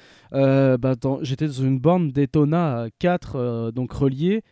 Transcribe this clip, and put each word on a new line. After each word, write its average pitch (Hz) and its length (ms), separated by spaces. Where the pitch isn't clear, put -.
euh, 135 440
bah, 131 160
dans, 135 300
j'étais 139 240
dans 143 60
une 131 260
borne 165 320
Daytona 143 760
quatre, 175 380
euh, 117 340
donc 123 220
reliée, 143 580